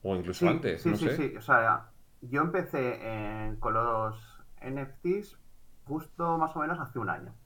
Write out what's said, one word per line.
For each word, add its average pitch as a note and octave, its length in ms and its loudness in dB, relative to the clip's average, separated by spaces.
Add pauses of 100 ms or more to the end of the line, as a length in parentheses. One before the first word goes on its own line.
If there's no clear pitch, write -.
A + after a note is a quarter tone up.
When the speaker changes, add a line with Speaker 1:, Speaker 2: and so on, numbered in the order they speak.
Speaker 1:
O F#2+ 140 2
incluso F2+ 240 -2
Speaker 2:
Sí, F3 80 6
Speaker 1:
antes, D#3+ 340 0
Speaker 2:
sí, E3+ 80 4
Speaker 1:
no G#3 60 4
Speaker 2:
sí, F3+ 120 2
Speaker 1:
sé. C3 80 2
Speaker 2:
sí. C#3+ 200 -2
O A2 40 -12
sea, A2+ 460 4 (340)
yo C3+ 220 0
empecé D#3+ 640 0
en, G#2+ 500 -4
con A2 180 0
los A2 680 0 (200)
N C3+ 220 -6
F C#3 100 -8 (100)
Ts F#3+ 360 -2 (460)
justo D#3+ 540 -2
más D#3+ 180 2
o D#3 40 -2
menos E3 200 0
hace C3 180 -6
un G2 120 -2
año. - 240 -6 (120)